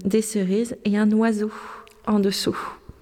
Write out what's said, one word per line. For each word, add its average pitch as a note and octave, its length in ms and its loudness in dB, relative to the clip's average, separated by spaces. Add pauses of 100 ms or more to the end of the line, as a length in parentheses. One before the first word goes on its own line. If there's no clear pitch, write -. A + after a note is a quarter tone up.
des G#3 160 2
cerises G#3 640 -2
et G3+ 120 2
un G#3+ 140 4
oiseau G#3+ 400 2 (560)
en G#3+ 120 4
dessous. - 380 0 (440)